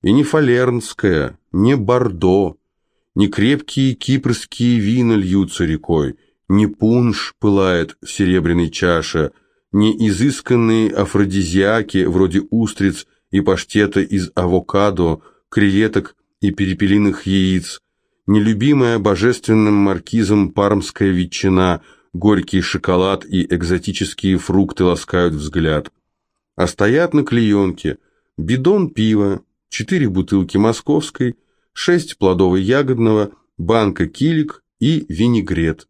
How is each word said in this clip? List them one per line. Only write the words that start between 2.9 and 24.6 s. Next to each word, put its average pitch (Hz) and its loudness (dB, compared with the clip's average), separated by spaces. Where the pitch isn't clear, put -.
не 101 2
крепкие 135 0
кипрские 120 -2
вина 113 2
льются 95 0
рекой, 78 -2
не 104 4
пунш 110 0
пылает 95 0
в - -16
серебряной 87 0
чаше, 82 -2
не 107 2
изысканные 113 0
афродизиаки 98 0
вроде 92 0
устриц 104 -2
и 95 0
паштета 101 0
из 92 -4
авокадо, 90 0
креветок 104 0
и 101 0
перепелиных 98 0
яиц, 92 -2
не 104 2
любимая 117 2
божественным 107 2
маркизом 101 0
пармская 101 0
ветчина, 90 0
горький 95 0
шоколад 92 -2
и 92 -2
экзотические 90 -2
фрукты 95 0